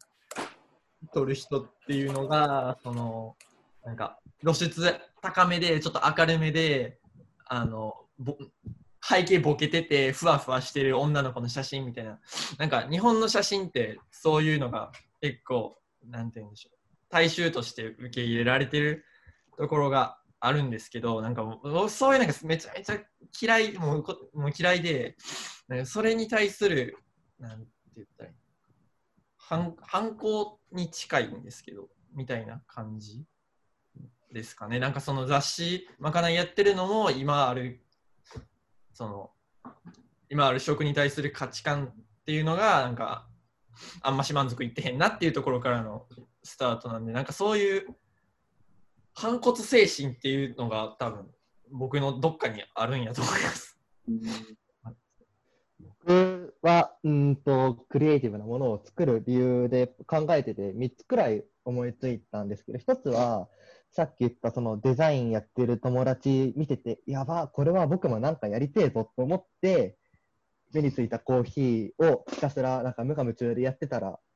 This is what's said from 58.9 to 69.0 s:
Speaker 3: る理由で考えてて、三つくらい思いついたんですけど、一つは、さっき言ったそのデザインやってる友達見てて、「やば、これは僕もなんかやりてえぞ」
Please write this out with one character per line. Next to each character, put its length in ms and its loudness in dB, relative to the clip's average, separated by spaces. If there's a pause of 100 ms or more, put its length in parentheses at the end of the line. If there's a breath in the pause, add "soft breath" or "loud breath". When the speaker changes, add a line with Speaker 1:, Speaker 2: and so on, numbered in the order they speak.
Speaker 3:
る 200 4
理 60 0
由 380 2
で 160 4
考 440 -4
え 120 4
て 120 -6
て、 200 -6
三 160 -4
つ 160 -20
く 100 0
ら 140 2
い 140 -2 (200)
思 220 -4
い 80 -8
つ 160 -8
い 100 -4
た 220 -10
ん 60 -6
で 80 -6
す 100 -20
け 60 -12
ど、 60 -8
一 180 0
つ 120 -4
は、 400 0 (440 soft breath)
さ 120 0
っ 100 -10
き 60 -20
言 80 2
っ 40 -2
た 200 -4
そ 80 -4
の 200 -4
デ 140 2
ザ 160 4
イ 140 0
ン 60 0
や 100 0
っ 20 -16
て 240 -2
る 140 0
友 240 0
達 520 2
見 120 -2
て 80 0
て、 320 -8
「や 160 -4
ば、 240 -2
こ 160 -2
れ 80 4
は 160 4
僕 200 0
も 120 0
な 100 0
ん 60 -4
か 100 -6
や 100 -2
り 140 -2
て 140 2
え 60 4
ぞ」 260 -4